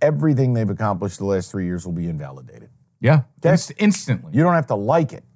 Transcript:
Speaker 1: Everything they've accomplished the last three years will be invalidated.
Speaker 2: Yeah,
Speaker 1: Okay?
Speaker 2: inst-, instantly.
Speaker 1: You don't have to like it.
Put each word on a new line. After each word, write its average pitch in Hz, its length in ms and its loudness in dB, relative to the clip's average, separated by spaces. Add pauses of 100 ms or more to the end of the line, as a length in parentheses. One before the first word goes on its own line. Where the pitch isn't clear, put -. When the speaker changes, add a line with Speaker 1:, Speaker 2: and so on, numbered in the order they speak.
Speaker 1:
Everything 143 520 2
they've 113 160 0
accomplished 101 480 -4
the 98 80 -6
last 95 260 -2
three 95 140 -4
years 87 200 -6
will 90 60 -8
be 85 160 -4
invalidated. 69 640 -12 (320)
Speaker 2:
Yeah, 135 220 4 (160)
Speaker 1:
Okay? 170 100 2
Speaker 2:
inst-, 180 280 2
instantly. 190 560 0
Speaker 1:
You 131 80 4
don't 175 120 4
have 160 140 0
to 120 80 -2
like 139 360 0
it. - 140 -18 (100)